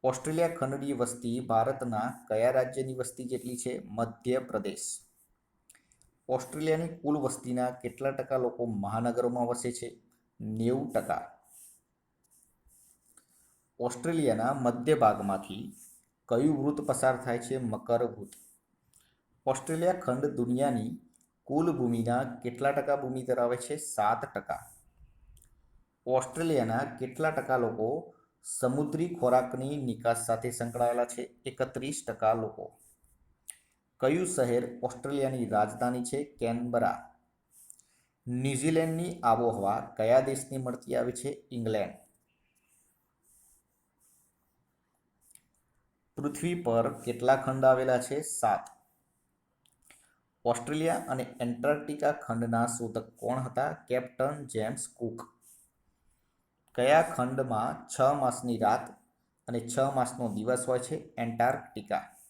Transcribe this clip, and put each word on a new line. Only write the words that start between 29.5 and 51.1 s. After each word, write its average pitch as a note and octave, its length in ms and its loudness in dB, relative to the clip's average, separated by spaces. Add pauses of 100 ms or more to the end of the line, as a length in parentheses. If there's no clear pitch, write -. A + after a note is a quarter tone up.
નિકાસ A#2 500 -2
સાથે A#2 240 0
સંકળાયેલા A#2+ 540 0
છે? - 180 -8
એકત્રીસ C3 840 -6
ટકા A2 240 2
લોકો. - 460 -4 (1200)
કયું D#3+ 260 2
શહેર A#2+ 560 0
ઓસ્ટ્રેલિયાની C3 640 -2
રાજધાની A#2 560 0
છે? C#3 200 -4
કેનબરા. A#2+ 880 -2 (1120)
ન્યૂઝીલેન્ડની D#3+ 920 0
આબોહવા A2+ 760 2
કયા A#2 240 6
દેશને C3+ 380 -2
મળતી B2+ 380 -4
આવી B2 160 0
છે? - 400 -6
ઇંગ્લેન્ડ. A2 420 -2 (4000)
પૃથ્વી E3 460 -2
પર A#2 380 4
કેટલા A#2+ 360 2
ખંડ C3 280 0
આવેલા C3 340 6
છે? C#3 240 -2
સાત. - 440 0 (1800)
ઓસ્ટ્રેલિયા D3+ 640 0
અને C3 140 -2 (180)